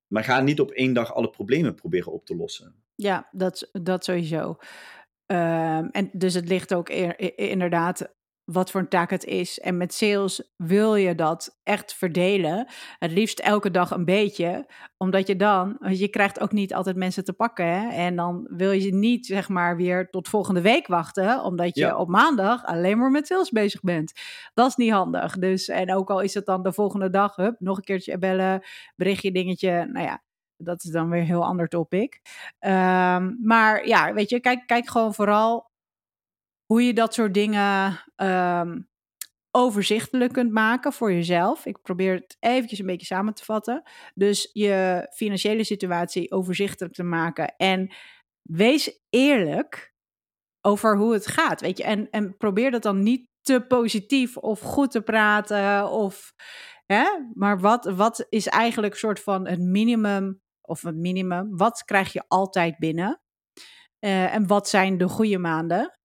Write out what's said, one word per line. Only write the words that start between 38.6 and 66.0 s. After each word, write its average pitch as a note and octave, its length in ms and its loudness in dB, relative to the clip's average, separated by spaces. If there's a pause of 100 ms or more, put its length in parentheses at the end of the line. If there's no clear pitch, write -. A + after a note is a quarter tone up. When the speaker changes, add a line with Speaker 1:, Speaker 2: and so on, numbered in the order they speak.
Speaker 2:
overzichtelijk A#3+ 800 2
kunt A#3+ 200 0
maken A3+ 400 0
voor A3 200 0
jezelf. F3 540 0
Ik - 160 -10
probeer F#3 320 -2
het - 260 -10
eventjes A#3 380 0
een G3 80 -6
beetje F3+ 200 -6
samen G3 280 -2
te - 100 -18
vatten. A#3 380 -4 (320)
Dus G3 380 0
je F#3+ 640 0
financiële G#3+ 500 -2
situatie F3+ 680 -4
overzichtelijk F#3 640 -4
te - 80 -8
maken. E3 540 -2
En F#3+ 340 0 (520)
wees A3 640 2
eerlijk A#3+ 840 2 (640)
over G#3 380 4
hoe A3 140 4
het G3+ 140 0
gaat, D4 340 0
weet F#3 180 -4
je. - 60 -6
En, G#3 260 -2
en G#3 260 -4
probeer A3 340 0
dat A#3+ 120 -2
dan G3 200 2
niet A#3+ 260 0 (120)
te B3+ 280 2
positief A#3+ 680 0
of G#3 240 -4
goed C#4 300 0
te A3 120 -2
praten. G#3 880 2
Of, G3+ 420 -4 (540)
hè? G#3+ 180 4 (300)
Maar G3 260 2
wat, A3 240 4
wat G3+ 440 0
is G#3 180 -2
eigenlijk A3 480 0
soort G#3+ 260 -4
van F#3+ 280 -2
het F#3 120 -2
minimum, G3+ 800 2 (200)
of - 220 -10
het E3+ 140 -6
minimum, F#3 600 -2
wat A3+ 280 2
krijg G3 280 0
je - 160 -8
altijd F3+ 500 2
binnen? E3 420 -2 (800)
Eh, F#3+ 360 0
en G#3+ 120 2
wat G3+ 220 2
zijn F#3+ 300 2
de F3+ 100 2
goede G#3 300 0
maanden? E3+ 680 -2